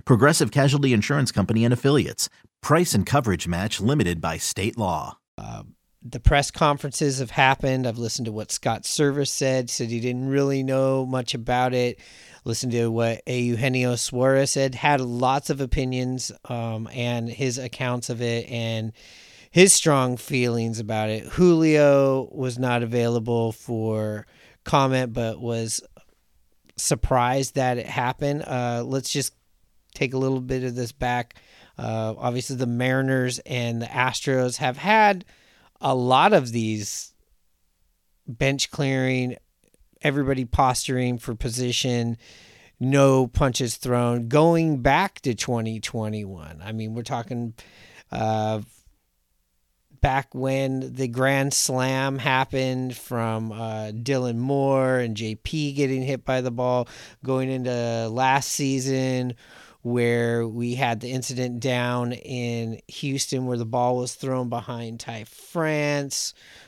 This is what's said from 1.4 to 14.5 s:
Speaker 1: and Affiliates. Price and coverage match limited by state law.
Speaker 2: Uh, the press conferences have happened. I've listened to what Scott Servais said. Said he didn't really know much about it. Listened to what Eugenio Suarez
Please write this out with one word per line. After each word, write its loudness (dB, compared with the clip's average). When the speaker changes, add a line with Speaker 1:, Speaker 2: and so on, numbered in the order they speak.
Speaker 1:
and 4
Affiliates. 0
Price 2
and 2
coverage 2
match -2
limited 0
by -4
state -4
law. -4
Speaker 2:
Uh, -14
the -12
press 4
conferences 0
have -4
happened. 2
I've -4
listened -4
to -6
what -8
Scott -4
Servais 0
said. 0
Said -4
he -4
didn't -4
really 0
know 0
much -4
about 0
it. 0
Listened -4
to 2
what 0
Eugenio 0
Suarez 2